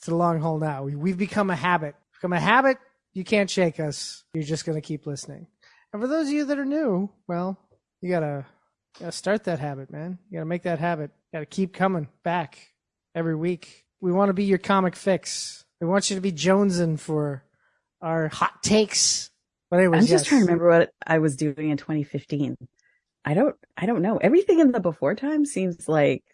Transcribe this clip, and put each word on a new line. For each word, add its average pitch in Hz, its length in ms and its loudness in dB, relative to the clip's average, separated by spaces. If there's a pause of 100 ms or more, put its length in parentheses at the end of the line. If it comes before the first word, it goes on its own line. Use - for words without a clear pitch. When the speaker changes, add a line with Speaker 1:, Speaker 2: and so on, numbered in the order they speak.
Speaker 1:
to - 80 -10
the 170 60 0
long 170 240 0
haul 160 180 -2
now. 147 240 -4
We, 143 140 -8
we've 175 200 -2
become 196 340 -2
a 175 40 -2
habit. 160 400 -2 (200)
Become 180 180 -6
a 170 80 0
habit. 262 380 4 (340)
You 190 100 -8
can't 202 260 0
shake 175 300 0
us. - 460 -8 (100)
You're 160 80 -4
just 151 240 -6
gonna 156 140 -4
keep 147 260 -10
listening. 143 400 -12 (460)
And 208 100 -8
for 254 60 -2
those 311 180 -2
of 277 60 -4
you 294 140 -2
that 277 120 -2
are 277 60 -4
new, 247 460 -2 (180)
well, 180 280 -4 (440)
you 180 100 -6
gotta, 147 340 -2 (540)
you 170 60 -14
gotta 165 80 -10
start 208 320 -4
that 165 160 -4
habit, 135 320 -8
man. 175 260 -10 (120)
You 165 80 -10
gotta 160 80 -6
make 170 180 -4
that 170 160 -2
habit. 165 320 -4 (200)
You 165 40 -10
gotta 151 100 -8
keep 190 280 -4
coming 180 340 0 (160)
back 170 340 -4 (560)
every 165 220 -2
week. 170 480 -6 (160)
We 185 100 0
wanna 196 240 4
be 202 120 0
your 190 120 4
comic 190 380 2
fix. - 680 -4 (160)
We 170 60 -2
want 190 240 2
you 196 60 -2
to 185 60 -4
be 190 100 0
jonesing 175 680 2
for 147 460 -4 (560)
our 165 260 -2
hot - 380 -2
takes. - 640 0 (420)
But 175 80 4
anyways, 180 240 6
Speaker 2:
I'm 240 40 8
just 330 180 4
Speaker 1:
yes. - 20 -8
Speaker 2:
trying 277 160 6
to - 20 6
remember 170 240 4
what 170 220 6 (160)
I 160 140 2
was 156 140 2
doing 151 360 -4
in 143 80 0
twenty 156 240 -4
fifteen. 143 540 -4 (680)
I 143 80 -2
don't, 240 240 2 (180)
I 180 120 -4
don't 226 160 0
know. 196 160 0
Everything 330 420 4
in 277 100 6
the 240 100 0
before 170 340 -2
time 294 320 -2
seems, 185 420 -4
like, 143 460 2